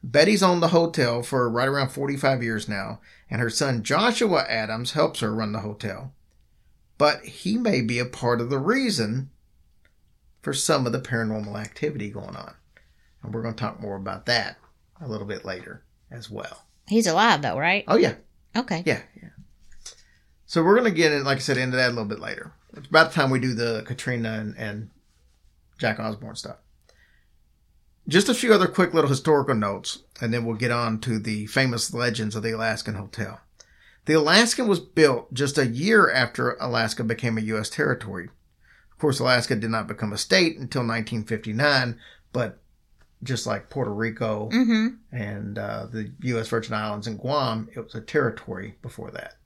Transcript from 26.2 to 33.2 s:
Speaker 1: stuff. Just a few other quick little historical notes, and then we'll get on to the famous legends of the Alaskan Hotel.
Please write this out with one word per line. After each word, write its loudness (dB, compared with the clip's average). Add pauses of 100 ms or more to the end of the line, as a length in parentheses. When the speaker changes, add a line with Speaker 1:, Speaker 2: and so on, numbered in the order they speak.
Speaker 1:
stuff. -12 (1500)
Just 6
a 4
few 4
other 6
quick 2
little 4
historical 2
notes, -4 (200)
and -2
then -2
we'll -4
get -2
on -2
to -2
the -6
famous 0
legends -2
of -6
the -2
Alaskan -4
Hotel. -10 (640)